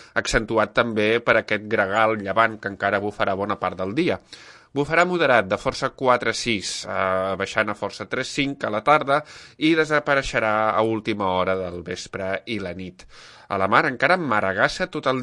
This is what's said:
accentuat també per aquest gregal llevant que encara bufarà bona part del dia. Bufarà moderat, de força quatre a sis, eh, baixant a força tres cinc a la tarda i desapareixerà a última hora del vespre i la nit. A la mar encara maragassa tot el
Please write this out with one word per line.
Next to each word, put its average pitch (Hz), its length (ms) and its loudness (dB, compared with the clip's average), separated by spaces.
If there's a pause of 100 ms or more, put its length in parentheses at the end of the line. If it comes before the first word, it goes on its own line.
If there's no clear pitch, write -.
(220)
accentuat 110 560 0
també 110 400 2
per 117 240 2
aquest 107 240 -4
gregal 107 560 2
llevant 107 400 0
que 104 80 -8
encara 101 320 -2
bufarà 101 320 -2
bona 98 240 -2
part 92 240 -4
del 98 160 -4
dia. 151 240 -2 (500)
Bufarà 147 320 0
moderat, 139 480 2
de 101 80 2
força 131 300 -2 (100)
quatre 123 320 2
a - 20 -6
sis, - 540 -4
eh, 95 480 0
baixant 98 320 -2
a 104 80 -4
força 101 320 -8
tres 127 240 -6
cinc 139 320 -4
a 110 80 -4
la 107 160 -2
tarda 147 300 4 (420)
i 156 160 4
desapareixerà 135 960 2
a 107 160 2
última 107 400 -2
hora 92 320 0
del 87 240 -8
vespre 92 540 -6 (100)
i 120 160 -6
la 90 80 -8
nit. 90 320 -12 (480)
A 98 80 -2
la 95 80 2
mar 120 220 6
encara 135 260 2
maragassa 120 720 0
tot 143 240 -2
el 131 120 -2